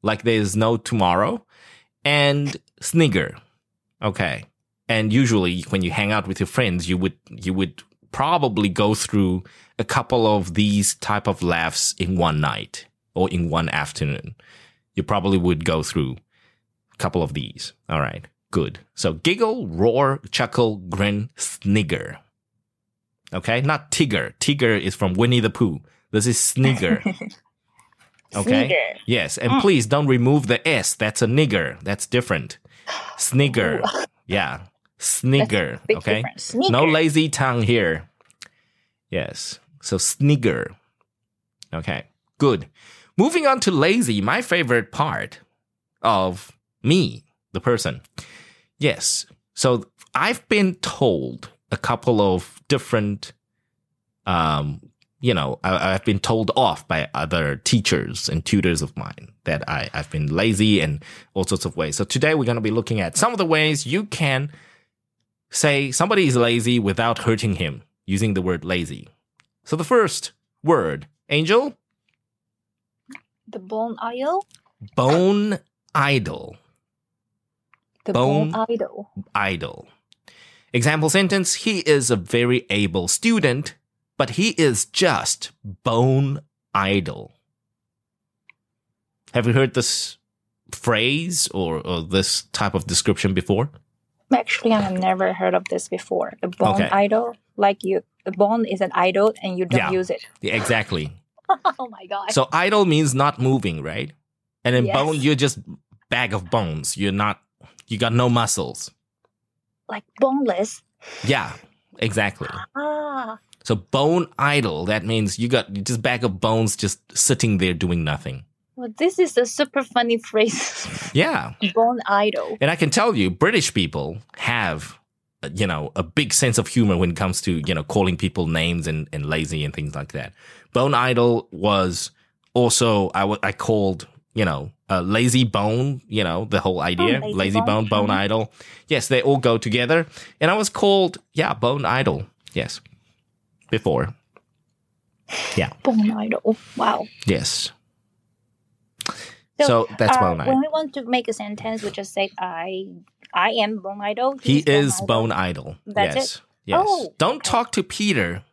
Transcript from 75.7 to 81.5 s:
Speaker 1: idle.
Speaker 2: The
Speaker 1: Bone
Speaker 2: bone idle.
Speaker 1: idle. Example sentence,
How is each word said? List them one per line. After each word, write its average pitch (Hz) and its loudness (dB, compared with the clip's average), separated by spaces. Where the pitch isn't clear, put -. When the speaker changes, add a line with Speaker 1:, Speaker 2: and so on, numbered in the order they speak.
Speaker 1:
idle. 139 0
Speaker 2:
The 202 -4
Speaker 1:
Bone 143 2
Speaker 2:
bone 220 -2
idle. - -6
Speaker 1:
idle. 82 -2
Example 151 2
sentence, 190 2